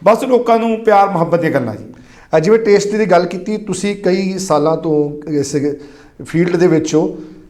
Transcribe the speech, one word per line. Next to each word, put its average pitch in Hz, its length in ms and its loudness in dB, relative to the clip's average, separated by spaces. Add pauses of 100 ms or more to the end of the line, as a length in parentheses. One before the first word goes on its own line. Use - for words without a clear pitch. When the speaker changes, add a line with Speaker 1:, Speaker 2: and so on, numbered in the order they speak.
Speaker 1:
ਬਸ 233 200 4
ਲੋਕਾਂ 240 360 2
ਨੂੰ 226 180 -2
ਪਿਆਰ 202 320 4
ਮੁਹੱਬਤ 170 320 0
ਦੀਆਂ 160 100 0
ਗੱਲਾਂ 117 240 -2
ਜੀ। - 80 -16
Speaker 2:
ਅਹ, - 560 -6
ਜਿਵੇਂ 214 200 4
ਟੇਸਟ 208 360 2
ਦੀ 214 100 0
ਗੱਲ 175 200 4
ਕੀਤੀ, 202 320 -6
ਤੁਸੀਂ 202 380 -6
ਕਈ 190 420 -2
ਸਾਲਾਂ 156 400 0
ਤੋਂ 151 540 -2
ਇਸ 147 240 -2 (720)
ਫੀਲਡ 175 300 0
ਦੇ 170 120 4
ਵਿੱਚ 156 280 0
ਹੋ, - 220 0 (320)